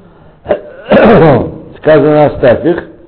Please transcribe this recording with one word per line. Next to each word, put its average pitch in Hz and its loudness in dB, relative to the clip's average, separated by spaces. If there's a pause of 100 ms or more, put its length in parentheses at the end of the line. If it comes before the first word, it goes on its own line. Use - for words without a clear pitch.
(460)
<clears throat> - -2
сказано, 151 2
"Оставь 135 -2
их". - -4 (200)